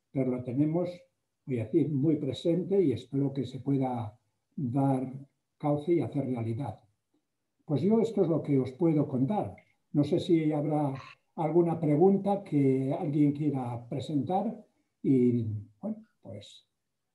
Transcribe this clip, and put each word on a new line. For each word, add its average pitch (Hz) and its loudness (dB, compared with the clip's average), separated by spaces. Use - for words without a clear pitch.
pero 131 -2
lo 123 -6
tenemos 156 0
voy 123 -2
a 110 -4
decir, 147 2
muy 147 0
presente 175 0
y 139 2
espero 139 -2
que 139 -4
se 135 -12
pueda 127 -2
dar 131 0
cauce 147 0
y 156 2
hacer 123 -2
realidad. 117 -4
Pues 143 -2
yo 220 4
esto 196 2
es 165 2
lo 156 0
que 143 2
os 123 0
puedo 151 2
contar. 139 -2
No 147 4
sé 170 0
si 160 2
habrá 147 0
alguna 165 2
pregunta 190 2
que 135 2
alguien 147 2
quiera 131 -4
presentar 165 -4
y, 123 4
bueno, 214 -8
pues - -18